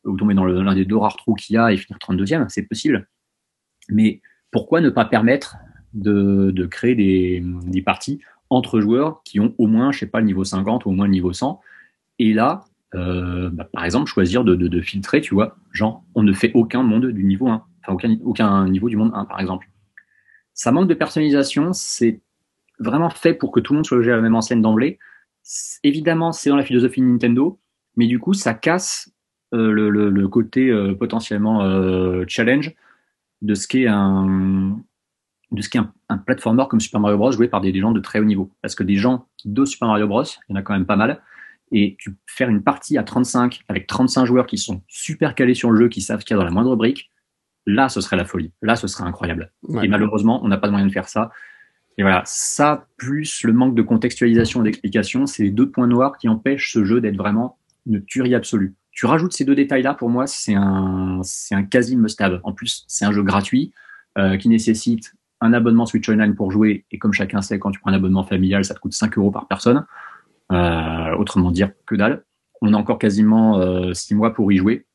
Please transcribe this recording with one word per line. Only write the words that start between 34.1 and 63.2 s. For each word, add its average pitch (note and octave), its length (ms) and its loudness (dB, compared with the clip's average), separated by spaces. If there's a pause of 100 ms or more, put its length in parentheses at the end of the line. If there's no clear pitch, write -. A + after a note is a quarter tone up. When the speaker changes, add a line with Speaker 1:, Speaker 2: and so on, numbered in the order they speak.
Speaker 1:
de G#2 100 -6
ce - 80 -8
qu'est - 80 -4
un, A2 160 -2 (160)
un G#2 80 -2
platformer A#2 520 0
comme A2+ 100 2
Super - 200 -4
Mario G#2 180 2
Bros A#2+ 140 2
joué A#2 160 2
par G2+ 140 -2
des, F#2+ 100 0
des F#2+ 80 -2
gens A2+ 120 0
de G#2+ 80 0
très G#2+ 200 -4
haut G#2+ 60 2
niveau. G2 260 0 (120)
Parce - 100 -8
que - 100 -6
des G2 120 2
gens B2 320 0 (100)
qui G#2+ 120 -12
dosent C3+ 200 0
Super - 180 -4
Mario G#2 200 0
Bros, A2 160 0
il - 260 -14
y G2 40 -6
en - 20 -6
a G2 80 -4
quand G#2 100 -4
même F#2 140 0
pas G#2 80 0
mal. A#2 260 0 (500)
Et G2+ 280 0
tu, F#2+ 160 -14 (100)
faire - 240 -4
une G#2 140 0
partie - 340 -2
à C3 60 -2
trente-cinq B2 640 -2
avec F2+ 200 -6
trente-cinq B2+ 380 2
joueurs B2 220 2
qui G2+ 100 -6
sont F#2 300 -8
super - 480 -6
calés B2 180 2
sur A#2+ 160 0
le A2 100 4
jeu, A#2+ 100 6
qui G2+ 120 -6
savent G#2 200 -6
ce - 40 -20
qu'il - 80 -4
y G#2 40 2
a - 20 2
dans F2+ 60 2
la E2 60 -4
moindre A#2+ 260 2
brique, A2+ 340 -2 (540)
là, A#2+ 240 2
ce - 100 -6
serait - 160 -4
la F2 80 0
folie. E2+ 380 -8
Là, A2+ 160 0
ce G2+ 100 -8
serait - 160 -8
incroyable. E2+ 480 -8 (120)
Speaker 2:
Ouais. A2 220 -4
Speaker 1:
Et F#2+ 40 0
malheureusement, G#2+ 540 0
on A2+ 40 -2
n'a G2 100 2
pas G#2 100 -2
de G2+ 40 0
moyen G2+ 160 2
de G2 60 2
faire F#2+ 160 -6
ça. A2+ 200 -4 (680)
Et G2+ 60 -2
voilà, F#2 220 4
ça, - 720 -2
plus C#3+ 480 -6
le A#2 80 2
manque B2+ 240 4
de A#2 60 2
contextualisation A2+ 800 2
et - 20 2
d'explication, G#2+ 600 -2
c'est A#2 180 -4
les G2 80 2
deux B2 180 2
points B2 180 0
noirs C3 300 2
qui A#2 120 -2
empêchent C3+ 420 -2
ce G#2+ 140 2
jeu A#2 160 2
d'être G2+ 160 -2
vraiment G#2 400 -2 (280)
une G#2 200 -2
tuerie B2 300 0
absolue. G2+ 400 -2 (160)
Tu - 140 -6
rajoutes D#3+ 280 0
ces C#3+ 100 -4
deux C#3 120 2
détails-là, C#3 380 0
pour A#2+ 160 -4
moi, B2 160 0
c'est - 300 -4
un, F#2+ 680 -2
c'est - 300 -10
un G2 100 0
quasi B2 340 0
must-have. G#2 460 0
En - 100 -8
plus, - 340 -10
c'est - 160 -6
un G#2 80 2
jeu G3+ 120 0